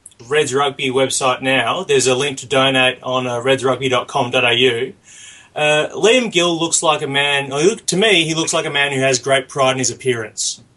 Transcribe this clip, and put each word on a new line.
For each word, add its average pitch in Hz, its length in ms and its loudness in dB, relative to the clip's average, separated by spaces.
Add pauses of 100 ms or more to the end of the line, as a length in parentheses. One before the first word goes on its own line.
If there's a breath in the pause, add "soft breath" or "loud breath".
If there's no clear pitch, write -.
(280)
Reds 139 280 0
Rugby 139 340 0
website 131 540 0
now. 131 400 0
There's 131 240 2
a 127 80 2
link 135 240 -4
to 127 80 -14
donate 131 560 2
on, 127 240 -2
uh, 120 140 -4
reds 127 220 2
rugby 131 240 0
dot 123 200 0
com 127 240 -2
dot 127 120 2
A 120 120 2
U. 123 380 0 (640 loud breath)
Uh, 151 340 0
Liam 226 420 2
Gill 170 280 0
looks - 220 0
like 151 220 0
a 139 40 -6
man, 139 440 -2
or 139 80 -4
he 160 80 4
look, 220 200 -2
to 170 100 0
me, 190 280 4
he 160 80 -2
looks 160 200 -2
like 156 120 -2
a - 60 -4
man 143 220 0
who 131 80 -2
has 135 180 2
great 135 280 0
pride 131 260 0
in 131 40 -4
his 123 140 0
appearance. 117 680 -6 (160)